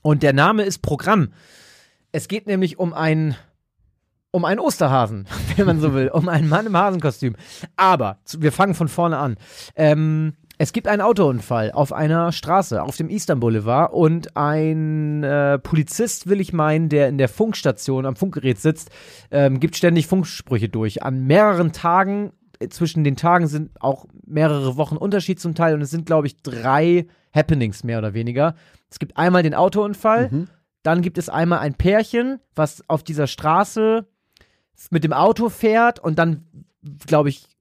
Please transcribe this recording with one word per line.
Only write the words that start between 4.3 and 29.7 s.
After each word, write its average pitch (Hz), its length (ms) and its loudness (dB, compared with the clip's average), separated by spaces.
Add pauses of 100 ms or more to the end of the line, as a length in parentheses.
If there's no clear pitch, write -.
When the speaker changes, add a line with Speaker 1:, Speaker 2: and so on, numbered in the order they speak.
Speaker 1:
um 175 160 -2
einen 196 140 0
Osterhasen, 127 680 0 (140)
<laughs> - 160 -4
wenn - 100 4
man 165 140 2
so 151 120 0
will, 131 160 0
um 170 220 0
einen 156 180 2
Mann 180 160 2
im 214 120 -4
Hasenkostüm. 156 600 0 (400)
Aber 143 480 2
zu, - 160 -12
wir 151 100 4
fangen 190 240 0
von 160 140 -2
vorne 165 300 -2
an. 131 180 -2 (400)
Ähm, 156 560 2 (260)
es 151 140 -2
gibt - 140 -4
einen 208 160 0
Autounfall 127 680 0
auf 139 200 0
einer 165 380 0
Straße, 160 520 -2
auf 113 140 -8
dem 160 140 -6
Eastern 156 300 -2
Boulevard, 117 520 0
und 165 440 0
ein, 156 880 -2
äh, 143 340 0
Polizist, 165 720 -2
will 196 120 2
ich 185 120 -4
meinen, 156 360 0
der 143 200 4
in 139 100 -2
der 135 100 2
Funkstation 135 760 -2
am 131 80 -4
Funkgerät 135 460 -2
sitzt, 156 300 -2 (420)
ähm, 139 260 2
gibt 156 180 0
ständig 170 300 2
Funksprüche 131 640 -2
durch. 110 340 -4
An 131 240 -4
mehreren 175 460 4
Tagen, 190 600 0 (280)
äh, - 80 -8
zwischen 160 340 -2
den 139 140 2
Tagen 175 320 2
sind 151 220 -6 (100)
auch 135 240 -2 (200)
mehrere 147 520 0
Wochen 151 220 -4
Unterschied 190 420 -2
zum 170 160 -6
Teil, 165 180 2
und 151 60 -2
es 143 100 -6
sind, 160 160 -6
glaub 160 200 2
ich, 131 160 -6
drei 147 640 0 (280)
Happenings 147 480 0
mehr 117 160 -4
oder 107 160 -4
weniger. 120 400 -2 (340)
Es - 120 -14
gibt - 160 -10
einmal 180 260 4
den 151 120 2
Autounfall, 208 760 0